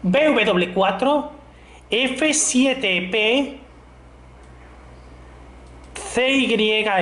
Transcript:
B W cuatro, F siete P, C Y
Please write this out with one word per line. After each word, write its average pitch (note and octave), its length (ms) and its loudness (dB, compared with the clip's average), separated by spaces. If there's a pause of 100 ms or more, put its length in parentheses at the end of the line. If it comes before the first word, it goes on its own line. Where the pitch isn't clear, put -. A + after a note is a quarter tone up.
B C#4 300 2
W F#3 400 0
cuatro, A3+ 600 0 (580)
F C4 420 0
siete A#3 800 0
P, A#3 480 0 (2250)
C - 380 -4
Y G#3+ 540 0 (180)